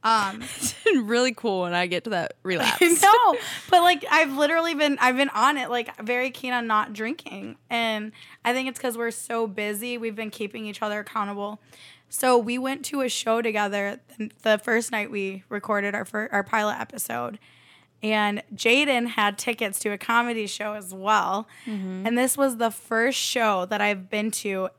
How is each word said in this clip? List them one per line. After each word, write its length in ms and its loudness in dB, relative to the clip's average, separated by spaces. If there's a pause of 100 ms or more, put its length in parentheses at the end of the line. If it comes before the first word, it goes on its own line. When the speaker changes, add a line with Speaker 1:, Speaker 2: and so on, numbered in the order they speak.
Speaker 1:
Um, 440 2
Speaker 2:
<laughs> 60 -12
It's 180 -4 (100)
been 220 4
really 280 2
cool 280 0
when 120 -2
I 140 2
get 160 -2
to 60 -6
that 280 -2
Speaker 1:
<laughs> 60 -20
Speaker 2:
relapse. 360 0 (220)
Speaker 1:
No, 340 8 (340)
but, 120 8
like, 280 4
I've 260 4
literally 380 2
been, 260 2
I've 160 4
been 140 2
on 260 4
it, 120 -4
like, 320 -4
very 300 -2
keen 220 -8
on 160 -2
not 240 0
drinking. 640 -10 (140)
And 420 -2 (320)
I 80 2
think 160 -2
it's 100 -10
'cause 180 -4
we're 140 -4
so 380 -4
busy, 500 -6
we've 160 -6
been 160 -8
keeping 360 -8
each 160 -10
other 180 -4
accountable. 600 -6 (480)
So 300 2
we 180 0
went 300 -4
to 140 -4
a 80 0
show 340 0
together 560 -2 (180)
th-, 140 -8 (120)
the 160 4
first 340 0
night 180 -4
we 380 -8
recorded 480 -2
our 80 -4
fir-, 260 -6
our 140 0
pilot 340 0
episode. 640 -8 (640)
And 420 0 (100)
Jaden 540 2
had 300 0
tickets 420 -4
to 100 -4
a 80 -4
comedy 480 0
show 280 -6
as 200 -14
well. 540 0 (180)
Speaker 2:
Mm-hmm. 400 -6
Speaker 1:
And 100 0
this 200 2
was 220 2
the 120 2
first 480 -2
show 480 0
that 140 -4
I've 280 0
been 220 -2 (120)
to 260 -4 (100)